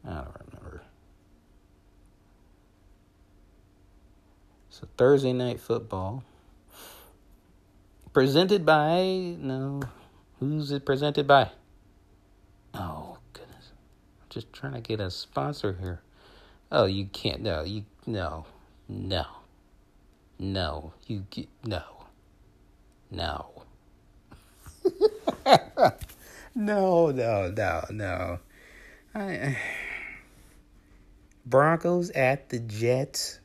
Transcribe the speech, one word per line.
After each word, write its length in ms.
I 80
don't 320
remember. 380
So 180
Thursday 360
night 260
football 640
presented 540
by, 720
no, 420
who's 300
it 160
presented 400
by? 240
Oh, 380
goodness. 380
I'm 80
just 240
trying 200
to 80
get 180
a 100
sponsor 720
here. 220
Oh, 140
you 200
can't, 360
no, 220
you, 220
no, 400
no, 380
no, 560
you 240
get, 160
no, 180
no. 540
<laughs> 480
No, 520
no, 400
no, 400
no. 480
I, 440
<sighs> 960
Broncos 640
at 400
the 80
Jets. 880